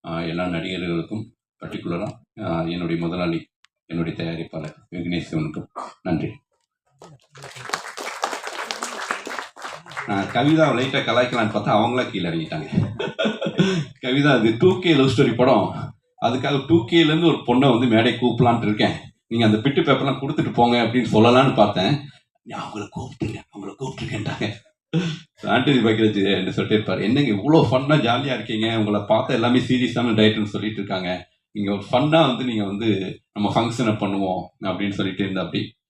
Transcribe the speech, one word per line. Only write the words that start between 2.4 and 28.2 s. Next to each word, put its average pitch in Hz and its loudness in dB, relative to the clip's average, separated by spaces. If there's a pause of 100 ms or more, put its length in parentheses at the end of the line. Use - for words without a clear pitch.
ஆ, 85 -4
என்னுடைய 85 -2
முதலாளி, 85 -4 (360)
என்னுடைய 82 -4
தயாரிப்பாளர் 82 -8 (160)
விக்னேஷ் 85 -4
சிவனுக்கும் 78 -4 (340)
நன்றி. - -2 (3750)
நான் 98 -2
கவிதா 147 4
லைட்டா 123 0
கலாய்க்கலான்னு 113 0
பார்த்தா 110 0
அவங்களா 113 2
கீழே 85 -4
இறங்கிட்டாங்க. 80 -2 (1080)
கவிதா, 139 2
அது 113 2
டூ 185 4
கே 165 2
லவ் 135 6
ஸ்டோரி 117 4
படம், 101 2 (280)
அதுக்காக 127 -2
டூ 165 4
கேல 165 4
இருந்து 160 2
ஒரு 143 4
பொண்ணை 123 4
வந்து 120 2
மேடை 110 4
கூப்பிடலான்ட்டு 117 2
இருக்கேன், 104 0 (320)
நீங்க 113 2
அந்த 104 6
பிட்டு 147 2
பேப்பர்லாம் 135 2
கொடுத்துட்டு 139 -2
போங்க 120 4
அப்படின்னு 113 0
சொல்லலாம்னு 123 6
பார்த்தேன். 87 2 (500)
"அவங்கள 104 -10
கூப்பிட்டுருங்க, - -8 (120)
அவங்கள 98 -12
கூப்பிட்டுருங்கன்ட்டாங்க." 131 -6 (880)
ஆண்டனி 127 2
பாக்கியராஜ் 104 2
என்ன 92 -4
சொல்லிட்டே 104 0
இருப்பாரு, 95 -2
"என்னங்க 123 2
இவ்வளோ 139 4
ஃபன்னா 135 2
ஜாலியா 131 0